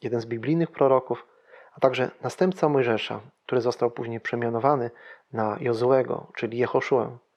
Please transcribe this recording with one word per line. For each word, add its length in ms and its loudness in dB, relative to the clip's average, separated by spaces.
jeden 200 -2
z 40 -12
biblijnych 460 -2
proroków, 560 2
a 60 -20
także 320 2
następca 480 0
Mojżesza, 520 0
który 160 0
został 300 0
później 280 -8
przemianowany 720 0
na 260 -2
Jozuego, 760 0
czyli 220 -6
Jehoszuę. 600 0